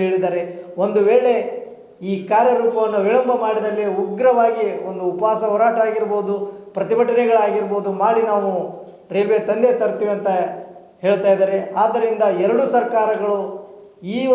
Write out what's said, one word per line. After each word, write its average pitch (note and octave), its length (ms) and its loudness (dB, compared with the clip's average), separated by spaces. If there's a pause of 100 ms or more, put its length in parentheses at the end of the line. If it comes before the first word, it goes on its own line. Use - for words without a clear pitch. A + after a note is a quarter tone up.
ಹೇಳಿದ್ದಾರೆ. F#3 380 0 (440)
ಒಂದು G#3 240 2
ವೇಳೆ B3 240 4 (760)
ಈ G3 40 -2 (180)
ಕಾರ್ಯರೂಪವನ್ನು A3 760 2
ವಿಳಂಬ B3 260 2 (100)
ಮಾಡಿದಲ್ಲಿ G#3+ 420 -2 (200)
ಉಗ್ರವಾಗಿ A3+ 600 2 (240)
ಒಂದು F#3 220 -8
ಉಪವಾಸ G#3+ 400 0
ಹೋರಾಟ A3+ 260 2 (100)
ಆಗಿರ್ಬೋದು, G#3 460 -2 (440)
ಪ್ರತಿಭಟನೆಗಳಾಗಿರ್ಬೋದು G#3+ 1120 0 (120)
ಮಾಡಿ A3+ 280 2
ನಾವು G3+ 200 0 (640)
ರೈಲ್ವೆ G#3+ 240 2 (120)
ತಂದೆ A#3+ 200 2 (120)
ತರ್ತೀವಿ G#3 340 -2
ಅಂತ G3 140 -2 (760)
ಹೇಳ್ತಾ G3 300 2
ಇದ್ದಾರೆ. G3 240 2 (240)
ಆದ್ದರಿಂದ A3+ 400 0 (240)
ಎರಡು A#3+ 180 2 (100)
ಸರ್ಕಾರಗಳು G#3+ 640 0 (760)
ಈ - 20 -2 (160)